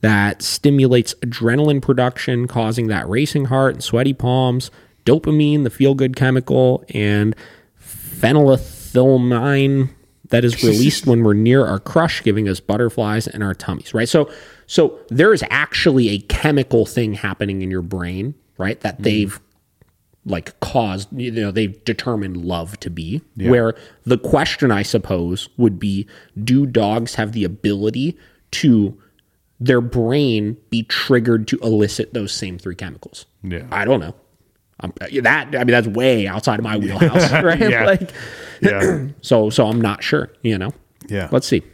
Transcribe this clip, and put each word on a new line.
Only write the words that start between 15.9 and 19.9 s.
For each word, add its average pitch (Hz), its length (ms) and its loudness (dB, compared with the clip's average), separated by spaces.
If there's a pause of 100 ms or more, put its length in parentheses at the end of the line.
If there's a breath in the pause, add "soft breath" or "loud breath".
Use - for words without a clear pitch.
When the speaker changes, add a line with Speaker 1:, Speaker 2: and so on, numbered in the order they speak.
Speaker 1:
a 101 100 -4
chemical 131 680 0
thing 110 280 -4
happening 98 480 -6
in 92 100 -6
your 92 100 -4
brain, 92 540 -6 (220)
right, 95 240 -4
that - 180 -6
Speaker 2:
Mm. 101 40 -10
Speaker 1:
they've, 107 360 -2 (880)